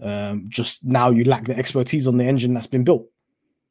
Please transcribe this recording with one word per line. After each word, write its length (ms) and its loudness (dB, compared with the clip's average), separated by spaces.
Um, 480 -6
just 360 -6
now 260 4
you 140 4
lack 220 2
the 120 -4
expertise 480 -2
on 100 2
the 80 2
engine 300 0
that's 120 -6
been 180 0
built. 240 2